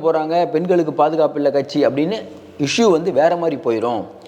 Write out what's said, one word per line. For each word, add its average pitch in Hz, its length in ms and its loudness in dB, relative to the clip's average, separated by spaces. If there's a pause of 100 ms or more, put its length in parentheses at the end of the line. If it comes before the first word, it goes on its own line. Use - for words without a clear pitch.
போறாங்க, 160 460 0
பெண்களுக்கு 165 420 0
பாதுகாப்பு 151 440 0
இல்ல 143 140 2
கட்சி 139 360 0
அப்படின்னு 160 360 -2 (360)
இஷ்யூ 202 320 2
வந்து 170 220 2
வேற 160 240 2
மாதிரி 165 200 -2
போயிடும். 113 480 -2 (240)